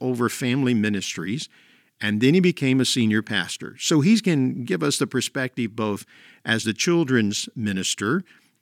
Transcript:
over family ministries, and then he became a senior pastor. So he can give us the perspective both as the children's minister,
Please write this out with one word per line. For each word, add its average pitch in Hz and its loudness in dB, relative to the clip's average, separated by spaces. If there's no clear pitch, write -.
over 120 0
family 123 0
ministries, 98 -2
and 104 0
then 135 6
he 190 6
became 135 2
a 123 2
senior 110 2
pastor. - -6
So 156 2
he 208 4
can 135 0
give 165 -2
us 147 0
the 131 0
perspective 123 -4
both 104 -4
as 113 0
the 113 0
children's 131 0
minister, 104 -2